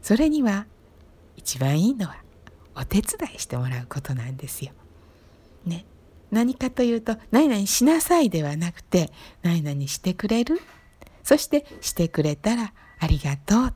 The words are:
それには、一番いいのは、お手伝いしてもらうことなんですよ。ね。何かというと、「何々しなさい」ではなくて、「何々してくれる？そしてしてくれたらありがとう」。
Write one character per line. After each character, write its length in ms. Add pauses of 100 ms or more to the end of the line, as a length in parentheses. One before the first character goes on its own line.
そ 140
れ 140
に 140
は、 240 (680)
一 220
番 240
い 80
い 60
の 120
は、 100 (560)
お 120
手 160
伝 340
い 40
し 60
て 120
も 100
ら 140
う 80
こ 100
と 160
な 140
ん 80
で 100
す 160
よ。 80 (920)
ね。 200 (460)
何 240
か 140
と 140
い 100
う 80
と、 160 (120)
「何 200
々 160
し 180
な 160
さ 220
い」 100
で 120
は 120
な 160
く 100
て、 300 (320)
「何 180
々 260
し 100
て 160
く 160
れ 160
る？ 160 (600)
そ 140
し 120
て 180 (160)
し 100
て 160
く 160
れ 140
た 180
ら 180 (240)
あ 100
り 120
が 160
と 300
う」。 100